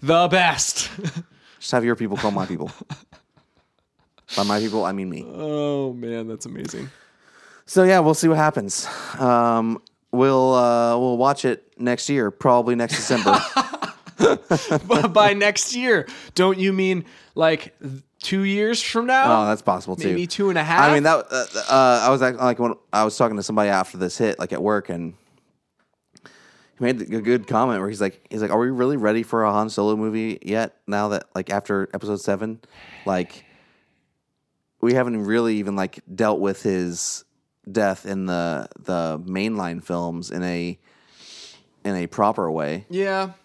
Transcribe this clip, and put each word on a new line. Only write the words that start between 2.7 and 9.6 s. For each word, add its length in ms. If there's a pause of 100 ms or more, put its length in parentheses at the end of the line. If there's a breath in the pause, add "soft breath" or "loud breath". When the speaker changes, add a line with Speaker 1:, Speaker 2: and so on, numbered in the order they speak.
Speaker 2:
By 80
my 160
people, 240
I 100
mean 180
me. 160
Speaker 1:
Oh, 680
man, 340
that's 200
amazing. 420 (800 soft breath)
Speaker 2:
So, 160
yeah, 160
we'll 160
see 120
what 100
happens. 500 (320 loud breath)
Um, 640 (300)